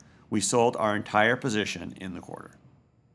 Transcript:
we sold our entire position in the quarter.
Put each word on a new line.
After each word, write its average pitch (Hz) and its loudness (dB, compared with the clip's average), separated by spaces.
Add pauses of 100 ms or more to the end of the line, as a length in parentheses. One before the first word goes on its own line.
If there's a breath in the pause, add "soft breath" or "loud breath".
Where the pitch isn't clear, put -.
(300 soft breath)
we 107 0
sold 120 4
our 107 0
entire 107 2
position 107 -4
in 92 -10
the 87 -12
quarter. - -16 (640)